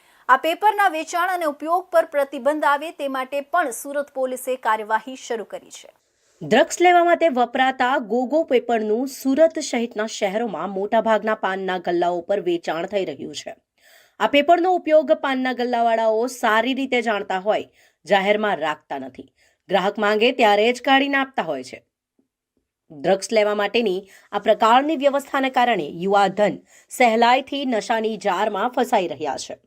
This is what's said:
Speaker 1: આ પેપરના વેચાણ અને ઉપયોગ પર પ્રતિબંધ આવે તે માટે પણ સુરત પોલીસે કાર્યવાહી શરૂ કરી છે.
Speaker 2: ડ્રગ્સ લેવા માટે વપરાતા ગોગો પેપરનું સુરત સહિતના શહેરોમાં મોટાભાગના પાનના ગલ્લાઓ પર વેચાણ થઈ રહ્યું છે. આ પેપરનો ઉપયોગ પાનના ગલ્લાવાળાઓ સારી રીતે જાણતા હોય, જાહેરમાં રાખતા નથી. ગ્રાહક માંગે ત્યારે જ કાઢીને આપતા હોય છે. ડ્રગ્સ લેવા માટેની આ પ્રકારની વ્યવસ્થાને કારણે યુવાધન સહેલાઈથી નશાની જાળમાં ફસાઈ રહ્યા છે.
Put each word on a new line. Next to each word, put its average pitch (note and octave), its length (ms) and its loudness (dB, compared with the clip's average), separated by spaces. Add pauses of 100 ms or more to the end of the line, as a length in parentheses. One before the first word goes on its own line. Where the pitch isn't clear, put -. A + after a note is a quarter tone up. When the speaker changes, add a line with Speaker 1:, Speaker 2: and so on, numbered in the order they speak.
(280)
Speaker 1:
આ B3+ 80 6
પેપરના G4 520 0
વેચાણ E4 400 -4
અને F4 160 -4
ઉપયોગ D#4+ 400 -2
પર E4 200 2
પ્રતિબંધ C#4+ 600 -2
આવે D4 260 0
તે D4 180 -8
માટે C4+ 320 -6
પણ D4 300 -2
સુરત C#4+ 440 -8
પોલીસે B3+ 420 -6
કાર્યવાહી A3 600 -4
શરૂ A3+ 280 -8
કરી - 260 -18
છે. - 240 -20 (480)
Speaker 2:
ડ્રગ્સ A3+ 380 2
લેવા F4 240 6
માટે E4 240 4
વપરાતા B3+ 720 0
ગોગો B3 440 0
પેપરનું A#3+ 640 0
સુરત D4+ 520 0
સહિતના A#3 480 -4
શહેરોમાં G3+ 640 -4
મોટાભાગના G#3+ 640 0
પાનના F#3+ 440 -4
ગલ્લાઓ F3 420 -2
પર G3+ 200 -2
વેચાણ E3+ 460 -4
થઈ F#3+ 180 -4
રહ્યું D3+ 300 -12
છે. - 200 -14 (640)
આ G#3 80 0
પેપરનો E4+ 480 4
ઉપયોગ D#4 380 4
પાનના C4 400 -2
ગલ્લાવાળાઓ A#3 720 0
સારી A#3+ 480 0
રીતે C4 280 -2
જાણતા G3 360 -2
હોય, F#3 300 -2 (380)
જાહેરમાં G3+ 500 2
રાખતા D3+ 420 -6
નથી. C3 340 -16 (360)
ગ્રાહક F#3+ 300 0
માંગે G#3+ 340 2
ત્યારે A3 400 4
જ A#3+ 100 -6
કાઢીને C#4 340 2
આપતા C4+ 260 -4
હોય C#3+ 200 -6
છે. - 240 -18 (1040)
ડ્રગ્સ E3+ 420 -2
લેવા G#3 220 2
માટેની G3+ 540 -2 (240)
આ G3+ 60 -2
પ્રકારની A#3 580 4
વ્યવસ્થાને C4+ 540 0
કારણે A#3+ 340 2
યુવાધન F#3+ 720 0 (300)
સહેલાઈથી B3+ 760 2
નશાની A3 520 -2
જાળમાં G3+ 540 -2
ફસાઈ A3+ 380 0
રહ્યા C#3 280 -6
છે. - 200 -12 (100)